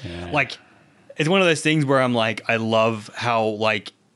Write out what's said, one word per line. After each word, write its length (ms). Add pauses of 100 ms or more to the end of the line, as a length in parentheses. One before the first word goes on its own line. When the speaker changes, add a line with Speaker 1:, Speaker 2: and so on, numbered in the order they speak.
Speaker 1:
Yeah. 280
Speaker 2:
like, 260 (580)
it's 120
one 120
of 60
those 160
things 220
where 180
I'm 120
like, 340
I 80
love 580
how, 300
like, 480 (240)